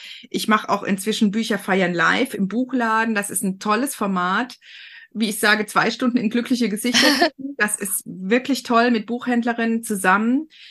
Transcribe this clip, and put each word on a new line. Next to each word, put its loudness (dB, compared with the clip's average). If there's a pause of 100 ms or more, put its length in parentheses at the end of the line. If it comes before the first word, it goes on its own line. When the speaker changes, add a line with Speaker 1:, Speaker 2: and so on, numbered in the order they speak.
(300)
Speaker 1:
Ich -4
mach 2
auch 0
inzwischen 0
Bücherfeiern 0
live 2
im -2
Buchladen. 0
Das -4
ist -6
ein -2
tolles 0
Format. -2 (600)
Wie 0
ich -6
sage, 2
zwei 0
Stunden 0
in 0
glückliche 0
Gesichter 2
Speaker 2:
<laughs> 2 (180)
Speaker 1:
gucken. -10
Das 0
ist -6
wirklich -2
toll 4
mit 0
Buchhändlerinnen 0
zusammen. 2 (220)